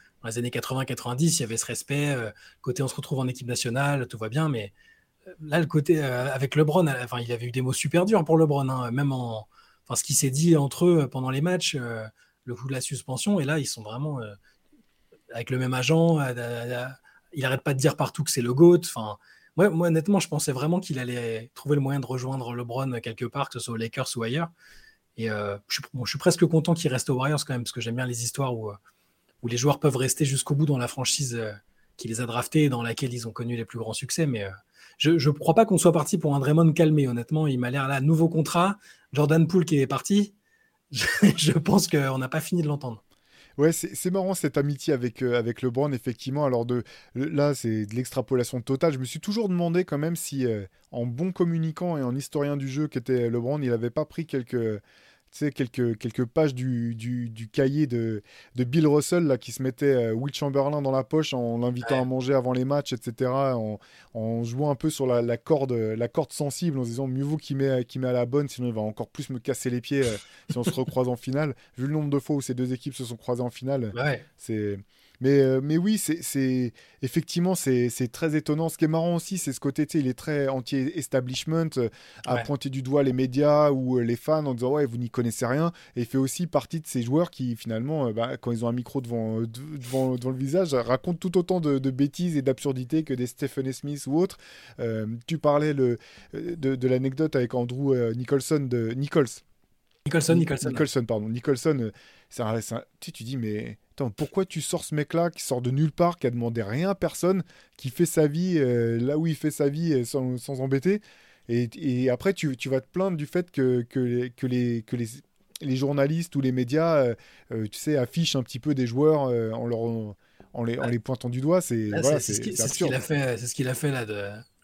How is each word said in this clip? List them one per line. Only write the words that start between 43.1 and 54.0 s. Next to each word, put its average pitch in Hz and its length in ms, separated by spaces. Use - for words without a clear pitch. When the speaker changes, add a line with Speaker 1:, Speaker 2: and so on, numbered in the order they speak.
Speaker 2:
Ouais, 156 140
c'est, - 220
c'est 180 160
marrant 190 240
cette 151 240
amitié 143 340
avec, 123 300
euh, 120 160
avec 117 240
LeBron, 131 300
effectivement. 135 520
Alors 120 220
de, 123 160
le, 127 100
là, 147 300
c'est 110 320
de 107 80
l'extrapolation 127 640
totale. 143 320
Je 135 60
me 127 80
suis - 120
toujours 208 300
demandé 175 380
quand 151 100
même 160 180
si, 139 300
euh, 104 220
en 120 160
bon 147 260
communicant 165 640
et 139 60
en 123 120
historien 143 440
du 135 100
jeu 147 180
qu'était 123 440
LeBron, 123 320
il 123 100
avait 117 160
pas 151 160